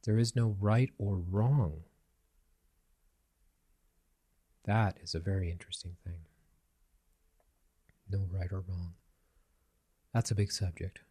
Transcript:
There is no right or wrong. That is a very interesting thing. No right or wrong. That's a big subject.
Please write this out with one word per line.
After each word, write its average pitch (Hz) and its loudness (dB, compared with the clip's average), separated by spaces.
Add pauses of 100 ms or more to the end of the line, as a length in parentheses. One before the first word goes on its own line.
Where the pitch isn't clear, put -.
There 110 4
is 117 2
no 113 2
right 110 4
or 101 0
wrong. 92 2 (2750)
That 101 2
is 85 -10
a 82 -2
very 92 -2
interesting 87 -10
thing. 85 -12 (1800)
No 98 -2
right 90 -4
or 92 -6
wrong. 87 -8 (1160)
That's 117 2
a 107 0
big 101 2
subject. 90 -4 (120)